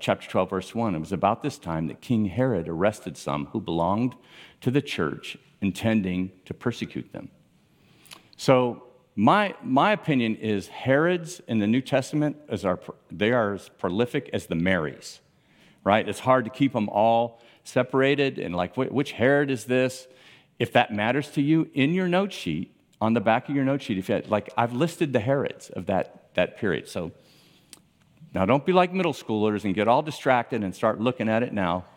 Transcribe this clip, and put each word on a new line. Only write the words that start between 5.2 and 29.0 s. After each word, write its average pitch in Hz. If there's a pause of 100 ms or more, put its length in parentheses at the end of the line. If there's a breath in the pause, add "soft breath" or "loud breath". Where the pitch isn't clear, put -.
intending 92 (140)
to -
persecute -
them." - (1120 loud breath)
So 123 (300)
my, 180
my 143
opinion 123
is 104
Herods 160
in 113
the 101
New 123
Testament 147 (100)
is 98
our, 90 (300)
they 104
are 107
as 95
prolific -
as 101
the -
Marys, 82 (640 soft breath)
right? 98
It's 98
hard 127
to 113
keep 135
them 107
all 113 (200 loud breath)
separated 139
and, 87
like, 90
"Wh-, 131
which 135
Herod 139
is 123
this?" 127 (500 loud breath)
If -
that 120
matters 120
to 143
you, 156
in 139
your 185
note 190
sheet, - (300)
on 110
the 117
back 113
of 139
your 135
note 135
sheet, 98
if 95
you 110
had, -
like, 104
I've 120
listed 156
the 123
Herods 127
of 90
that, -
that 90
period. -
So 87 (1200 loud breath)
now 95
don't 139
be 185
like 180
middle 180